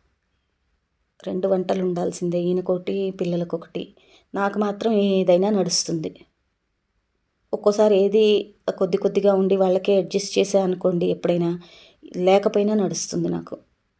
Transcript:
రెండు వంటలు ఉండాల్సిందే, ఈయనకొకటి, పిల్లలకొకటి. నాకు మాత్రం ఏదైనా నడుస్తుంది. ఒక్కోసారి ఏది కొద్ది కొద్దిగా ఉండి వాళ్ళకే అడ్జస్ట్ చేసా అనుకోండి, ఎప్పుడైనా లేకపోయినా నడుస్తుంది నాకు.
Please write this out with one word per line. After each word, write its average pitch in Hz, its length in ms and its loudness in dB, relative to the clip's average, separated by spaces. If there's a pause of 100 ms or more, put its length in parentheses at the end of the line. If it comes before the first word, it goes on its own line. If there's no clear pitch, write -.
(1300)
రెండు 185 200 -4
వంటలు 190 360 0
ఉండాల్సిందే, 175 580 -2
ఈయనకొకటి, 185 680 -2
పిల్లలకొకటి. 175 840 -6 (400)
నాకు 202 240 -2
మాత్రం 208 320 -2
ఏదైనా 190 580 2
నడుస్తుంది. 175 640 -2 (1400)
ఒక్కోసారి 208 440 4
ఏది 202 560 2 (240)
కొద్ది 190 200 0
కొద్దిగా 196 360 2
ఉండి 190 220 2
వాళ్ళకే 190 420 2
అడ్జస్ట్ 190 400 -2
చేసా 196 260 2
అనుకోండి, 180 420 0
ఎప్పుడైనా 175 540 -2 (580)
లేకపోయినా 202 560 2
నడుస్తుంది 175 560 -4
నాకు. - 280 -8 (420)